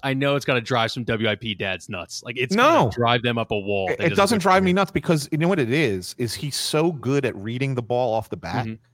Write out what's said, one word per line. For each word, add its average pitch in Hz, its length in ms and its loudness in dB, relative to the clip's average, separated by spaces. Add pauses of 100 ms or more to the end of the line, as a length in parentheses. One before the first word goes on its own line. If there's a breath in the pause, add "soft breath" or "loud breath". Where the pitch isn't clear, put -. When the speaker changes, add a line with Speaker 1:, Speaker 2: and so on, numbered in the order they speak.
Speaker 1:
I 135 100 0
know 143 220 0
it's 139 80 -4
gotta 127 160 0
drive 113 320 0
some 123 120 -6
W 110 240 0
I 104 80 2
P 107 180 -6
dads 92 340 -6
nuts. 90 340 -10
Like, 120 140 -10
it's 131 180 -2
gonna 262 300 6
Speaker 2:
No. 127 60 2
Speaker 1:
drive 120 320 2
them 120 160 0
up 110 120 -4
a 107 80 0
wall. 98 320 -2
Speaker 2:
It, 92 80 -4
Speaker 1:
They - 60 0
Speaker 2:
it 170 60 2
Speaker 1:
just - 80 -2
Speaker 2:
doesn't 202 180 4
Speaker 1:
look 185 60 0
Speaker 2:
drive 190 200 6
me 190 60 2
Speaker 1:
weird. 180 80 4
Speaker 2:
nuts 196 160 0
because 151 400 0
you 156 60 0
know 165 100 2
what 190 100 2
it 120 140 0
is, 110 460 0
is 120 160 -4
he's 147 220 -8
so 160 360 0
good 131 320 -2
at 110 100 -2
reading 123 400 -4
the 123 80 -2
ball 123 320 0
off 113 140 -2
the 104 80 -8
bat 101 300 -4
Speaker 1:
Mm-hmm. 110 80 -8 (200)